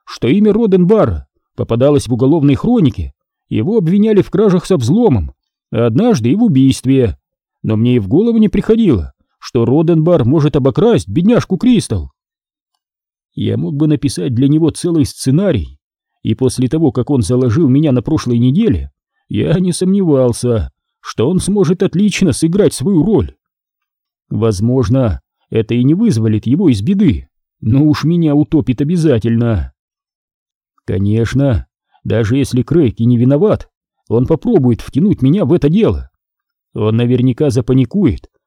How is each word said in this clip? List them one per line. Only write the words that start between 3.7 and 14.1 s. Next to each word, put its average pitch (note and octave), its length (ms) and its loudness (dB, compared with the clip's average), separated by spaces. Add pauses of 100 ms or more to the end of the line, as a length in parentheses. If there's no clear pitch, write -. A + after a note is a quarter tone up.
обвиняли G3+ 460 2
в - 80 -6
кражах F#3 340 0
со F#3+ 120 0
взломом, B2+ 560 0 (380)
а A#2 160 0
однажды B2+ 440 0
и D#3 40 2
в G#3+ 80 0
убийстве. C3 760 2 (440)
Но A2 140 -2
мне B2 200 2
и - 20 4
в F#2+ 100 -4
голову A3+ 300 2
не G#3+ 100 4
приходило, F#3+ 640 0 (260)
что - 260 -2
Роденбар D#3+ 600 2
может D3 320 2
обокрасть C#3+ 520 0
бедняжку F3+ 480 0
Кристал. C3 540 -2 (1200)
Я G#2 240 -4
мог D#3+ 200 -6
бы D#3 100 0
написать D3 480 -2